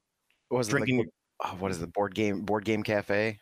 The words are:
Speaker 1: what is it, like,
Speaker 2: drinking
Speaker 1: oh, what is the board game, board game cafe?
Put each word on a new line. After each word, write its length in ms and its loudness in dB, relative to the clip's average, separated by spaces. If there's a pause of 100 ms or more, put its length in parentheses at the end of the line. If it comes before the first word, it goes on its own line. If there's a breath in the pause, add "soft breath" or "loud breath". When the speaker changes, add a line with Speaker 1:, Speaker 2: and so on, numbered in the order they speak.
(480)
Speaker 1:
what 140 0
is 60 -2
it, 40 0
like, 160 2
Speaker 2:
drinking 200 2 (360)
Speaker 1:
oh, 160 -6
what 100 -2
is 80 -4
the 80 -4
board 300 -2
game, 260 0
board 220 0
game 180 2
cafe? 600 0